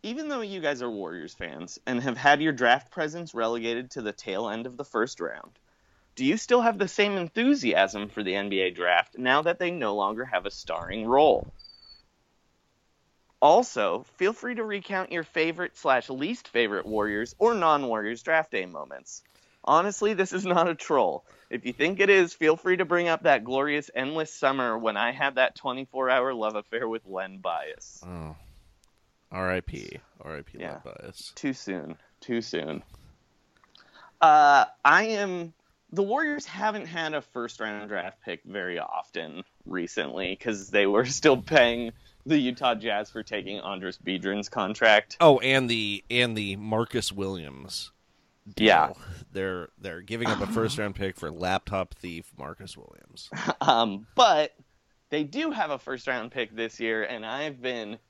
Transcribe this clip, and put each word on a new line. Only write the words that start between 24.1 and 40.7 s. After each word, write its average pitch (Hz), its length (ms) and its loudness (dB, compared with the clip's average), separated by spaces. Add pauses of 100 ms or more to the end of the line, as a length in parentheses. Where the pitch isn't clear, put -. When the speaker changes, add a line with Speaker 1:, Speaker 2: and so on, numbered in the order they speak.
Speaker 1:
summer 127 460 0
when 110 180 0
I 117 160 0
had 139 220 -2
that 127 200 2
twenty-four 131 540 -6
hour 131 260 2
love 107 220 -2
affair 113 320 -6
with 113 180 -8
Len 95 320 -8
Bias." 80 680 -10
Speaker 2:
Oh. 82 280 -12 (960)
R 92 220 -4
I 92 80 0
P. - 380 -12 (240)
R 76 160 -12
I 69 40 -12
P - 160 -20
Speaker 1:
Yeah. - 260 -12
Speaker 2:
Len - 160 -14
Bias. - 340 -16
Speaker 1:
Too 139 180 -4
soon. 82 440 -8 (240)
Too 117 200 -4
soon. 80 420 -6 (1400)
Uh, 147 440 8 (200)
I 170 200 8
am 190 480 -4 (400)
the 185 100 0
Warriors 285 440 -2
haven't 208 400 -4
had 165 280 -4
a 143 60 -2
first-round 110 680 -8
draft 95 360 -8
pick 87 200 -10
very 90 340 -6
often 80 640 -10 (240)
recently 90 720 -4
'cause 104 340 -8